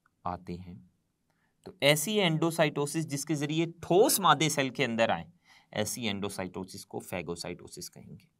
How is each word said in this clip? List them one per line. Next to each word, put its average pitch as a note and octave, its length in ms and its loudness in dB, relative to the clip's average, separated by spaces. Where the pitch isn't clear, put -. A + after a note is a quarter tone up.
आते F2+ 300 -8
हैं। F2+ 340 -16
तो - 180 -18
ऐसी D3+ 320 4
एंडोसाइटोसिस D#3+ 920 2
जिसके C#3 280 -4
ज़रिए D3+ 320 0
ठोस G3+ 540 4
मादे D#3 300 6
सेल C3+ 200 0
के C3+ 140 0
अंदर A2+ 260 2
आए, E2 220 -4
ऐसी G#2+ 340 -2
एंडोसाइटोसिस F#2+ 800 -6
को - 160 -10
फेगोसाइटोसिस F2 880 -10
कहेंगे। - 400 -20